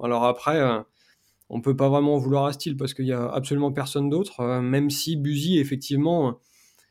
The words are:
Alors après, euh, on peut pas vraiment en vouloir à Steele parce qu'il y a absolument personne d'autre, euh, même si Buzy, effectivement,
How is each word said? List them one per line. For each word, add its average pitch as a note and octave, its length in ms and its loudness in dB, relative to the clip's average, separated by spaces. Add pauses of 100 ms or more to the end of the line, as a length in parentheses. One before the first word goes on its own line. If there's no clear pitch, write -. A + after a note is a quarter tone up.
Alors A#2+ 220 0
après, D3 360 0
euh, A#2+ 200 2 (720)
on A#2+ 100 -6
peut C3+ 160 0
pas C#3 120 2
vraiment C#3+ 280 4
en - 20 2
vouloir C#3 280 2
à C#3+ 60 -2
Steele C#3 240 -6
parce C3+ 180 -6
qu'il C3 120 -4
y C3 60 0
a A#2+ 180 -2
absolument C#3+ 400 0
personne C#3 400 -2
d'autre, F3 300 -2
euh, B2 200 0
même C3+ 300 0
si D#3 260 -4
Buzy, D3 420 0
effectivement, C#3 800 0 (500)